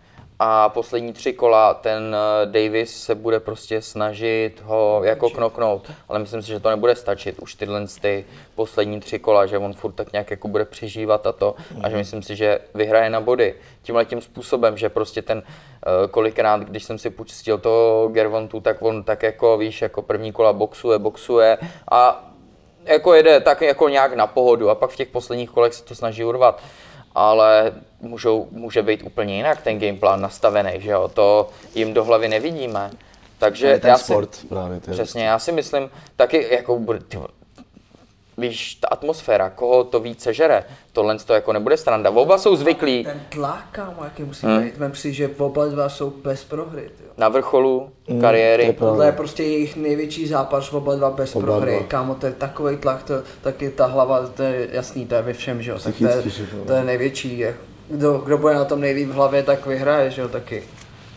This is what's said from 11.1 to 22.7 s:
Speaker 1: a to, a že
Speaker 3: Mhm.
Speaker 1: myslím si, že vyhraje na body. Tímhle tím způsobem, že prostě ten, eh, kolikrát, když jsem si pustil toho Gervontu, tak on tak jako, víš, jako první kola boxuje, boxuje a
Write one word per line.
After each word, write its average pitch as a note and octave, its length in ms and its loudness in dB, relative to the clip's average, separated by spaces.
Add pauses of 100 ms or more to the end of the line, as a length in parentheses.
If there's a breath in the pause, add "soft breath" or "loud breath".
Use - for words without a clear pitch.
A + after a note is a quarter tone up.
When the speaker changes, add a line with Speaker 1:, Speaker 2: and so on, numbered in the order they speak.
Speaker 1:
a G2 60 -2
to, G2+ 220 -2 (260 loud breath)
a G2+ 80 -4
že A2 60 -8
Speaker 3:
Mhm. G#2+ 40 -2
Speaker 1:
myslím G2+ 240 -8
si, G#2 140 -12
že G#2 220 0 (160)
vyhraje A2 360 2
na A2+ 100 -2
body. A#2 340 0 (280 soft breath)
Tímhle A#2 220 0
tím A#2+ 160 -8
způsobem, A#2 560 -2
že G#2+ 120 -2
prostě G#2+ 340 -6
ten, A2 200 -6 (440 loud breath)
eh, F#2 220 2
kolikrát, A2 540 0
když G2+ 220 -12
jsem A2 140 -10
si A2+ 120 -8
pustil A2 480 -6
toho A2+ 500 2
Gervontu, A2 520 -2
tak A2 200 -2
on A2 240 -2
tak G#2+ 180 -4
jako, A2+ 360 2
víš, A2 240 -6
jako G#2+ 200 -6
první G#2+ 300 -6
kola A2 200 4
boxuje, G#2+ 460 0
boxuje A2 600 2 (320 loud breath)
a B2 380 4 (560)